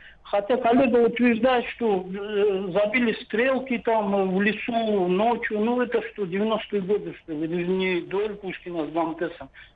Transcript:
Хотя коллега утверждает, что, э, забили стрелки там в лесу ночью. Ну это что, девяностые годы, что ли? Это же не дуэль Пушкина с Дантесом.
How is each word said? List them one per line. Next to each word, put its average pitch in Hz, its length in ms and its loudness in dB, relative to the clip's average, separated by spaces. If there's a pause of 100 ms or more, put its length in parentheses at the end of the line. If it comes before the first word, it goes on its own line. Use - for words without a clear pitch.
(220)
Хотя 208 360 0
коллега 247 400 4
утверждает, 233 680 4 (100)
что, 196 320 0
э, 202 680 0
забили 214 400 2 (100)
стрелки 254 560 0
там 202 560 0
в 196 60 2
лесу 214 680 0
ночью. 220 520 0
Ну 240 220 0
это 233 200 0 (120)
что, 208 120 -6
девяностые 208 560 -2
годы, 175 420 -2
что 165 100 -10
ли? 156 120 -4
Это 160 100 -4
же 175 120 -2
не 185 340 0
дуэль 196 340 -4
Пушкина 170 500 -8
с 143 40 -6
Дантесом. 160 600 -4 (260)